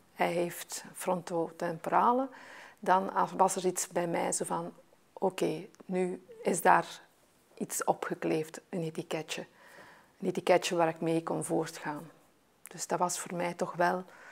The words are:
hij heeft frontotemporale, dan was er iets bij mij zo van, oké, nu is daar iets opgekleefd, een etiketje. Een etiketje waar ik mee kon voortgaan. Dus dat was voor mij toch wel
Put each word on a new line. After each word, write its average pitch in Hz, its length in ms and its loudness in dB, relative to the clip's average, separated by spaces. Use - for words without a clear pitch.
hij 175 180 0
heeft 175 520 -4
frontotemporale, 175 1300 2
dan 190 320 4
was 190 200 6
er 185 100 -2
iets 180 220 0
bij 175 180 0
mij 180 260 0
zo 185 120 -2
van, 175 280 -4
oké, 175 540 -2
nu 185 420 -2
is 185 200 0
daar 175 380 6
iets - 300 -6
opgekleefd, 165 840 -2
een 175 140 -4
etiketje. 160 640 -6
Een 185 80 -2
etiketje 180 480 2
waar 165 120 4
ik 160 120 -4
mee 165 220 2
kon 160 220 -2
voortgaan. 156 680 -4
Dus - 180 -10
dat 175 120 0
was 180 200 0
voor - 180 -8
mij 175 180 -4
toch - 180 -4
wel 180 320 2